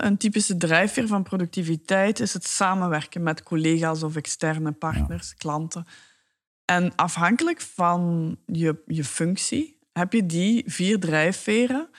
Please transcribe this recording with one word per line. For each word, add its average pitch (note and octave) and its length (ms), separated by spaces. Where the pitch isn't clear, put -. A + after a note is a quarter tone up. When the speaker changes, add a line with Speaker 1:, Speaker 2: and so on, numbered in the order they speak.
Speaker 1:
een G3+ 140
typische G#3 400
drijfveer F3+ 500
van G#3 160
productiviteit F#3 1000
is G#3+ 120
het - 140
samenwerken F3+ 760
met D#3+ 200
collega's D#3+ 600
of D#3 140
externe D#3 560
partners, D#3+ 560
Speaker 2:
Ja. - 100
Speaker 1:
klanten. D#3+ 480
En F3+ 300
afhankelijk F#3 640
van F3 760
je, D#3+ 400
je D#3+ 180
functie - 720
heb F3+ 200
je A3 140
die F#3 400
vier F#3+ 340
drijfveren, G#3+ 880